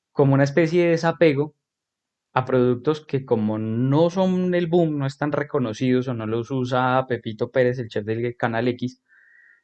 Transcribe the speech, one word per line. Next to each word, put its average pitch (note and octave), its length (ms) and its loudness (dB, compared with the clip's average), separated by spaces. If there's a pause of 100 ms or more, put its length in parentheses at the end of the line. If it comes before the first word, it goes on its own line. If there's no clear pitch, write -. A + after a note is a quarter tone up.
(120)
como C#3 220 4
una C#3 100 4
especie D#3+ 400 2
de E3+ 80 2
desapego E3 640 2 (760)
a B2+ 120 0
productos B2+ 580 0
que C3+ 220 -6
como G#2+ 320 -2
no C3 540 0
son F#3 420 0
el F3 140 0
boom, D#3+ 320 2
no C3+ 80 -2
están D3 240 -4
reconocidos B2+ 760 -2
o C3 60 -4
no A2 140 -8
los A2+ 240 -4
usa B2+ 560 0
Pepito A2+ 420 -6
Pérez, B2+ 300 0
el A#2 80 -6
chef G#2+ 180 -6
del A#2 320 -4
Canal A#2 300 -2
X, B2 340 -6 (640)